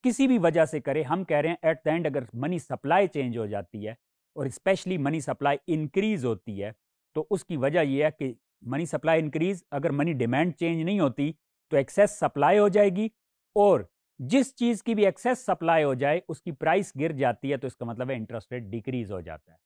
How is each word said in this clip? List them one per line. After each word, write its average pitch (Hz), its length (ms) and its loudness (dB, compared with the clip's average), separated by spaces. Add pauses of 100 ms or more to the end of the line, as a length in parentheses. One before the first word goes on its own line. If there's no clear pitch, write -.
किसी 262 240 2
भी 254 100 4
वजह 165 280 4
से 151 140 -6
करे, 143 240 -2
हम 170 200 -2
कह 151 160 0
रहे 160 120 0
हैं 160 220 0
at 160 120 -6
the 156 120 2
end 170 80 -2
अगर 139 300 -2
मनी 151 240 -4
सप्लाई 165 480 0
चेंज 127 300 -4
हो 110 100 -4
जाती 101 360 -8
है 110 120 -8 (400)
और 139 120 -6
especially 185 520 -2
मनी 143 220 -2
सप्लाई 143 460 -2
इंक्रीज 170 580 -2
होती 107 340 -4
है, 104 140 -8 (420)
तो 156 160 -4
उसकी 175 260 -4
वजह 147 240 2
यह 143 240 0
है 151 60 0
कि 131 240 -8 (280)
मनी 139 220 -4
सप्लाई 160 340 0
इंक्रीज, 165 520 -2
अगर 143 200 -2
मनी 147 220 0
डिमांड 131 400 0
चेंज 165 320 -2
नहीं 202 140 -2
होती 143 360 0 (360)
तो 156 60 2
एक्सेस 196 420 2
सप्लाई 151 380 2
हो 208 120 6
जाएगी, 202 420 2 (440)
और 185 340 4 (300)
जिस 196 360 0
चीज़ 233 280 0
की 233 120 0
भी 208 100 4
एक्सेस 233 400 0
सप्लाई 165 380 2
हो 139 120 2
जाए 143 340 0
उसकी 165 220 -8
प्राइस 170 460 0
गिर 151 140 -2
जाती 131 380 -2
है, 139 80 0
तो 127 100 -6
इसका 120 180 -10
मतलब 120 260 -6
है 127 60 -6
इंटरेस्ट 113 360 -10
रेट 123 100 -8
डिक्रीज 110 480 -6
हो 92 100 -8
जाता 82 300 -16
है। 80 140 -20